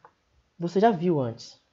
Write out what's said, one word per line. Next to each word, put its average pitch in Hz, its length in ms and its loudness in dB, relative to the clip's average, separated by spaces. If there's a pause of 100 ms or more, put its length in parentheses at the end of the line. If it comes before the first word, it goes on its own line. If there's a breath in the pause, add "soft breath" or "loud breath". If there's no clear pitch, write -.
(600)
você 175 200 -2
já 226 120 6
viu 170 280 0
antes. 117 400 -8 (120)